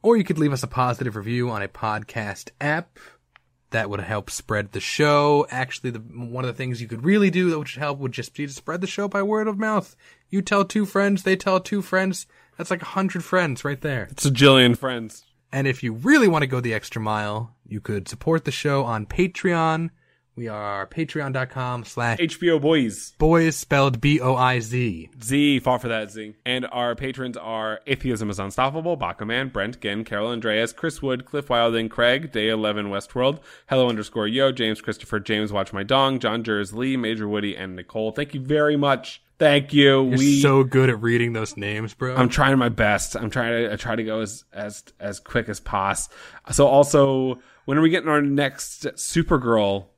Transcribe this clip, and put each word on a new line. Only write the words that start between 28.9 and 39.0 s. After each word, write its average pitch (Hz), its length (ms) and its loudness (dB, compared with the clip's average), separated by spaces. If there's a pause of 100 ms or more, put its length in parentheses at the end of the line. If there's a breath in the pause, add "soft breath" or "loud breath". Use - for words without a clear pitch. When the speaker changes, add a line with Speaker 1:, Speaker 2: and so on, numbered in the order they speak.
Speaker 2:
Bakaman, 117 560 -6
Brent, 110 260 -6
Ginn, 107 240 -6
Carol 110 280 -6
Andreas, 113 420 -2
Chris - 300 -6
Wood, 131 220 -4
Cliff 143 260 -6
Wilding, 117 360 2
Craig, 123 440 0
Day 110 180 0
eleven 107 380 -2
Westworld, 123 540 -2 (280 loud breath)
Hello 131 180 2
underscore 107 400 -2
yo, 131 240 2
James 113 300 -2
Christopher, - 380 -6
James 107 340 -2
Watch 98 180 -2
My 98 120 -6
Dong, 135 340 2
John 117 260 -2
Jers, 104 300 -2
Lee, 131 240 -2
Major 110 300 -4
Woody, 104 280 -4
and 92 200 -10
Nicole. 110 360 -6
Thank 143 220 -6
you 139 80 -8
very 147 340 2
much. 143 460 -2 (160)